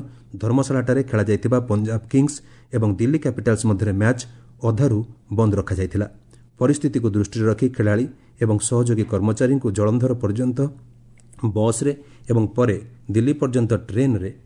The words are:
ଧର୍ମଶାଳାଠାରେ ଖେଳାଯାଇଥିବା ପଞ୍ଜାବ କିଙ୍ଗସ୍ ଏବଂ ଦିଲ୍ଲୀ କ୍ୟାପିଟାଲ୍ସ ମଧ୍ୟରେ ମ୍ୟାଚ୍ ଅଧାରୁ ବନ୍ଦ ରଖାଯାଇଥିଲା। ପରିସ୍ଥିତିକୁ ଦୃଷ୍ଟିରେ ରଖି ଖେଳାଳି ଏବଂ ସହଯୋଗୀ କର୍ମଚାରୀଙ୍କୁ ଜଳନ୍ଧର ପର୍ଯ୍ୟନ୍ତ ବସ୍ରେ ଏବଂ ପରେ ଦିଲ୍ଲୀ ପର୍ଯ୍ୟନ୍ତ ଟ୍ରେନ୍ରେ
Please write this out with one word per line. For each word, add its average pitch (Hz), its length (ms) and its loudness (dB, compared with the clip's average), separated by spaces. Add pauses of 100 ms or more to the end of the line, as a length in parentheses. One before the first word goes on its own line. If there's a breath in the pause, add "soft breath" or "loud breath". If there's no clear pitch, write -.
(360 loud breath)
ଧର୍ମଶାଳାଠାରେ 127 680 0
ଖେଳାଯାଇଥିବା 110 580 0
ପଞ୍ଜାବ 110 480 -2
କିଙ୍ଗସ୍ 139 280 2 (360 soft breath)
ଏବଂ 113 220 0
ଦିଲ୍ଲୀ 127 240 0
କ୍ୟାପିଟାଲ୍ସ 123 460 -2
ମଧ୍ୟରେ 104 280 2
ମ୍ୟାଚ୍ 110 300 0 (400 loud breath)
ଅଧାରୁ 113 360 2 (320)
ବନ୍ଦ 107 240 2
ରଖାଯାଇଥିଲା। 95 520 -2 (500 soft breath)
ପରିସ୍ଥିତିକୁ 131 520 0
ଦୃଷ୍ଟିରେ 107 360 -2
ରଖି 110 240 2
ଖେଳାଳି 110 360 0 (360 loud breath)
ଏବଂ 110 180 2
ସହଯୋଗୀ 117 460 0
କର୍ମଚାରୀଙ୍କୁ 110 680 0
ଜଳନ୍ଧର 110 420 2
ପର୍ଯ୍ୟନ୍ତ 120 460 -2 (920)
ବସ୍ରେ 113 380 0 (380 loud breath)
ଏବଂ 113 180 4
ପରେ 107 300 0 (320)
ଦିଲ୍ଲୀ 120 240 2
ପର୍ଯ୍ୟନ୍ତ 123 380 0 (140)
ଟ୍ରେନ୍ରେ 104 440 0 (160)